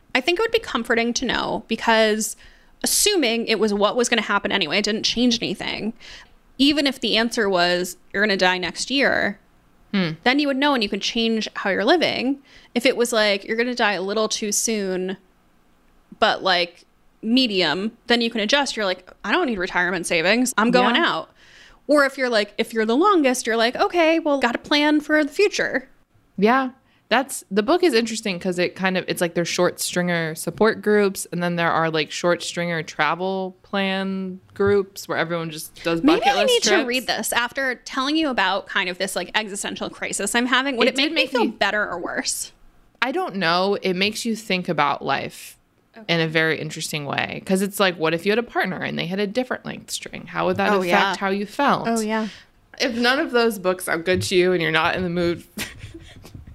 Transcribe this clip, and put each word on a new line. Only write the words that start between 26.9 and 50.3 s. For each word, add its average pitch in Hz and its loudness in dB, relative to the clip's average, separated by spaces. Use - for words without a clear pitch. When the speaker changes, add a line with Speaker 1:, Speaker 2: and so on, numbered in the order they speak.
Speaker 2:
That's, - -2
the 208 0
book 339 2
is 339 4
interesting 220 -2
'cause 180 -2
it - 0
kind 185 0
of, 175 -2
it's 170 -2
like 170 0
there's 175 0
short - 0
stringer 170 -2
support 196 0
groups, 208 2
and 175 -4
then 175 0
there 170 2
are, 165 2
like, 156 -2
short 175 0
stringer 170 -4
travel 185 -2
plan 190 -4
groups 196 0
where 143 -2
everyone 165 -2
just - -14
does 165 0
Speaker 1:
Maybe 330 6
Speaker 2:
bucket 784 4
Speaker 1:
I - 2
Speaker 2:
list - 2
Speaker 1:
need 466 2
to - 2
Speaker 2:
trips. 349 4
Speaker 1:
read 240 -2
this 170 -4
after 240 -2
telling 277 -2
you 320 0
about 196 0
kind 190 -2
of 180 -6
this, 196 -4
like, 185 -8
existential 202 -4
crisis - -4
I'm 240 2
having. 262 2
Would 233 4
Speaker 2:
It 254 2
Speaker 1:
it - -8
make 277 2
Speaker 2:
did 320 -8
Speaker 1:
me 302 2
Speaker 2:
make 302 -4
Speaker 1:
feel 247 2
Speaker 2:
me - 0
Speaker 1:
better 208 -2
or 175 -6
worse? - -6
Speaker 2:
I 247 0
don't 320 -4
know. 185 2
It 185 0
makes 202 -2
you 226 -2
think 185 -4
about 147 0
life - -6
Speaker 1:
Okay. 214 -2
Speaker 2:
in 165 2
a 160 0
very 160 0
interesting 156 -8
way. 135 -4
'Cause 190 2
it's 202 -2
like, 185 2
what 160 0
if 165 -2
you 196 0
had 214 2
a 233 0
partner 233 -4
and 139 -6
they 151 -4
had 185 -6
a 208 -2
different 254 -4
length - -12
string? - -12
How 170 -2